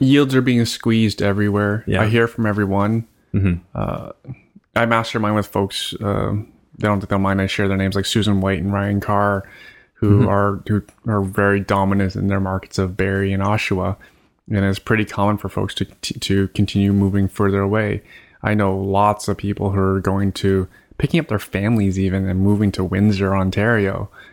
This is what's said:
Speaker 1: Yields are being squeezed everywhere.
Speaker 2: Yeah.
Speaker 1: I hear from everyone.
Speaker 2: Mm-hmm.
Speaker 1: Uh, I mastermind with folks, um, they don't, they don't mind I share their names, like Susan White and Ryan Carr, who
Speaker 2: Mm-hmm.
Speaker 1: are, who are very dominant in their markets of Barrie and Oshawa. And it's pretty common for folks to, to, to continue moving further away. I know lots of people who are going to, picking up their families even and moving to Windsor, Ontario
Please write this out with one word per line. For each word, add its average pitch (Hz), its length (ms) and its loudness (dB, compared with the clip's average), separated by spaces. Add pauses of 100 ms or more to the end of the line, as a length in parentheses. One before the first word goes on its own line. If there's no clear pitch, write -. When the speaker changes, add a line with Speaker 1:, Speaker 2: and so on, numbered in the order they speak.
Speaker 1:
Yields 135 340 4
are 127 80 4
being 120 240 2
squeezed 113 560 0
everywhere. 104 640 0
Speaker 2:
Yeah. 101 160 0
Speaker 1:
I 104 60 0
hear 117 200 4
from 113 160 -4
everyone. 104 640 0 (240)
Speaker 2:
Mm-hmm. 98 220 2 (200)
Speaker 1:
Uh, - 380 -6 (600)
I 117 100 2
mastermind 113 500 0
with 104 120 0
folks, - 560 -4
um, 104 500 -4 (240)
they 104 120 -4
don't, 101 120 0
they 98 60 -8
don't 98 160 -2
mind 98 180 0
I 95 60 2
share 98 220 -2
their 95 100 0
names, 95 180 0
like 98 80 -2
Susan 101 380 0
White 95 160 0
and 95 120 -4
Ryan 101 300 -2
Carr, 101 480 0 (460)
who 104 240 4
Speaker 2:
Mm-hmm. 117 100 4
Speaker 1:
are, 101 400 0
who 104 140 0 (280)
are 104 120 0
very 101 380 0
dominant 98 560 0
in 98 100 -2
their 98 140 0
markets 95 360 -6
of 95 220 -2
Barrie 98 340 0
and 98 100 -2
Oshawa. 98 540 0 (540)
And 101 120 2
it's 98 160 0
pretty 107 280 0
common 101 320 -2
for 98 100 -10
folks 98 280 -4
to, 95 100 -4
to, - 320 -12
to 98 300 0
continue 101 440 2
moving 98 360 2
further 98 340 0
away. 104 400 -2 (400)
I 107 100 0
know 101 240 0
lots 98 500 0
of 101 120 -2
people 101 320 -2
who 98 100 0
are 95 200 2
going 98 320 0
to, 95 360 0 (300)
picking 165 220 0
up - 80 -6
their 107 100 -2
families 98 600 0
even 95 300 0
and 92 120 0
moving 101 320 2
to 92 120 -2
Windsor, 98 500 2
Ontario 101 720 0 (240)